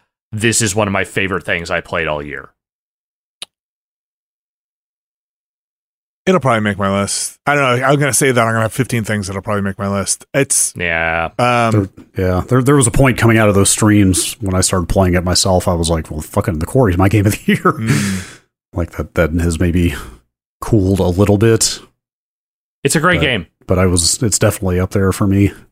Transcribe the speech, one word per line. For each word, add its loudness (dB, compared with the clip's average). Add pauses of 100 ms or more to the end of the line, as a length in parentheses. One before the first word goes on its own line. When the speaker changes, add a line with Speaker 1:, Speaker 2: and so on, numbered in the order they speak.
(320)
Speaker 1:
"This 0
is -2
one 0
of -2
my -2
favorite -4
things -6
I -2
played -4
all -4
year." -14 (3750)
Speaker 2:
It'll 2
probably 2
make -2
my 0
list. -6
I 2
don't 2
know. -2
I'm 4
gonna 0
say 2
that 0
I'm 2
gonna 0
have -2
fifteen -4
things -4
that'll -8
probably -4
make -6
my -6
list. -4 (100)
It's -2
Speaker 1:
Yeah. -2
Speaker 2:
um, 0 (260)
Speaker 3:
There, 0
yeah. 0
There, 2
there 2
was 2
a -2
point 2
coming 4
out 4
of 4
those 4
streams 2
when -4
I 0
started -2
playing 2
it 0
myself. 0
I 2
was -2
like, -4
"Well, -10
fucking -4
The -6
Quarry's 2
my 4
game 2
of 4
the -2
year." 0 (160)
Speaker 2:
Mm. -4
Speaker 3:
<laughs> -20 (260)
Like, -4
that, -10
that 0
has 0
maybe 0 (680)
cooled 2
a 0
little 2
bit. 2 (1040)
Speaker 1:
It's 0
a -2
great 2
Speaker 3:
But, 0
Speaker 1:
game. -2 (200)
Speaker 3:
but 0
I 4
was, 0
it's 0
definitely 0
up -4
there 0
for -2
me. 2 (200)